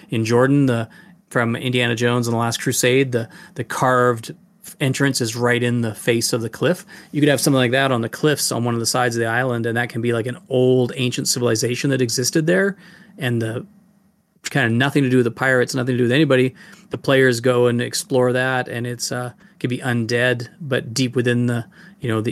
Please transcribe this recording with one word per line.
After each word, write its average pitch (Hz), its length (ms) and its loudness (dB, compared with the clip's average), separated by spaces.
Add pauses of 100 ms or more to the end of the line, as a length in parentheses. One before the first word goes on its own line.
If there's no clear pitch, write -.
in 113 160 -2
Jordan, 131 400 4
the, 117 240 0 (400)
from 117 260 0
Indiana 120 400 0
Jones 120 320 0
and 117 60 -2
the 117 40 0
Last 117 240 -2
Crusade, 131 520 2
the, 113 160 -2 (260)
the 120 80 -6
carved 123 680 0 (480)
entrance 135 400 0
is 113 160 -4
right 120 260 2
in 120 180 0
the 110 140 -4
face 120 380 0
of 117 80 0
the 113 80 -6
cliff. - 360 -2 (280)
You 147 80 -2
could 147 80 4
have 135 100 2
something 139 180 2
like 123 140 2
that 135 200 2
on 117 100 0
the 113 80 -4
cliffs - 420 -2
on 120 140 -2
one 120 80 -2
of 117 80 -4
the 113 40 -4
sides 123 300 -2
of 117 60 -2
the 113 60 -2
island, 120 380 -2
and 117 120 -2
that 120 120 -2
can 120 120 -8
be, 120 100 0
like, 117 160 -2
an 123 100 -8 (120)
old 127 480 2
ancient 127 320 -4
civilization 123 640 0
that 131 100 0
existed 123 460 -2
there, 190 280 2 (420)
and 120 240 -2
the 113 240 -6 (840)
kind 135 160 0
of 113 80 2
nothing 139 300 0
to 127 60 0
do 127 80 4
with 123 80 6
the 113 60 -2
pirates, 127 440 0
nothing 127 180 -2
to 120 40 -2
do 123 60 2
with 117 80 2
anybody. 131 440 2 (340)
The - 80 -8
players 131 420 2
go 123 280 4
and 120 140 0
explore 123 520 0
that, 127 340 -2
and 120 180 -6
it's, 120 260 -8
uh, 123 200 -6 (280)
could 123 100 -2
be 123 80 -2
undead, 120 720 0 (100)
but 127 340 -4
deep 123 220 -2
within 120 300 2
the, 120 200 -2 (340)
you 123 100 -6
know, 110 100 -2
the 113 120 -4